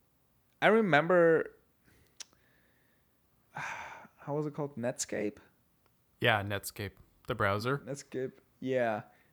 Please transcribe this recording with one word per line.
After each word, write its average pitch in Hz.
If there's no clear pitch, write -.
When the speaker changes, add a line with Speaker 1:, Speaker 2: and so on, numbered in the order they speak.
Speaker 1:
I 165
remember, 170
<sighs> -
how -
was 151
it 143
called? 143
Netscape? 139
Speaker 2:
Yeah, 110
Netscape. 101
The 123
browser? 107
Speaker 1:
Netscape. 127
Yeah. 120